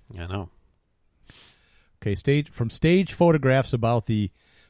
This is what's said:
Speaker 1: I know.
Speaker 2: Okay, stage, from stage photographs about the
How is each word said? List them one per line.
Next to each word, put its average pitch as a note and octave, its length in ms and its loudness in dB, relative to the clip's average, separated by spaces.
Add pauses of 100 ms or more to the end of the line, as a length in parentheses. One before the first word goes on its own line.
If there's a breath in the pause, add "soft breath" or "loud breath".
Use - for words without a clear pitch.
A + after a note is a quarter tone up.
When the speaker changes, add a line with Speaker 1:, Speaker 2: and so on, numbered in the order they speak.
(180)
Speaker 1:
I F2 80 -10
know. F#2 240 -8 (1500 soft breath)
Speaker 2:
Okay, G#2 120 -2
stage, C#3+ 360 -2
from A#2 180 -6
stage F3 460 0
photographs C3+ 580 2
about A#2 320 0
the G#2 260 0 (400 soft breath)